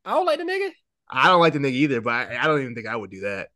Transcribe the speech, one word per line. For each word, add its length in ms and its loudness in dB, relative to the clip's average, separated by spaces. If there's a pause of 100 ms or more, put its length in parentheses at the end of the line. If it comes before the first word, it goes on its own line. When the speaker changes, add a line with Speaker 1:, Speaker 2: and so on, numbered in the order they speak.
Speaker 1:
I 80 -8
don't 140 2
like 140 0
the 40 -8
nigga. 260 -4 (400)
Speaker 2:
I 200 4
don't 100 8
like 140 6
the 60 -2
nigga 120 0
either, 300 0
but 100 -2
I, 300 -4
I 60 0
don't 120 2
even 160 -8
think 100 -12
I 100 -6
would 140 -8
do 120 -14
that. 340 -6